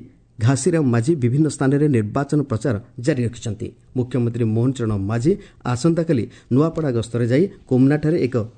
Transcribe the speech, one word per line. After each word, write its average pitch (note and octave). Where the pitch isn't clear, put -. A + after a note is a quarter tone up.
ଘାସିରାମ C#3
ମାଝୀ A#2
ବିଭିନ୍ନ C#3
ସ୍ଥାନରେ C#3
ନିର୍ବାଚନ C3+
ପ୍ରଚାର A2+
ଜାରି B2
ରଖିଛନ୍ତି। G#2
ମୁଖ୍ୟମନ୍ତ୍ରୀ B2
ମୋହନ A2+
ଚରଣ A2+
ମାଝୀ A#2
ଆସନ୍ତାକାଲି D#3+
ନୂଆପଡ଼ା D#3
ଗସ୍ତରେ A#2
ଯାଇ C3
କୋମନାଠାରେ D3
ଏକ B2